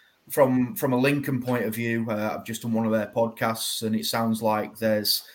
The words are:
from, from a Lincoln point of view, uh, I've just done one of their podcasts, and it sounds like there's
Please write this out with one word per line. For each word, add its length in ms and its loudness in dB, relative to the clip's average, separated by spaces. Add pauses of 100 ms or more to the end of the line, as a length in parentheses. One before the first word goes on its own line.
(300)
from, 460 4
from 180 0
a 40 4
Lincoln 440 2
point 240 -2
of 100 -4
view, 340 0
uh, 280 -2
I've 80 -12
just 160 -8
done 120 -4
one 120 2
of 80 2
their 140 2
podcasts, 760 -2
and 120 0
it 100 -2
sounds 360 0
like 360 0
there's 460 0 (120)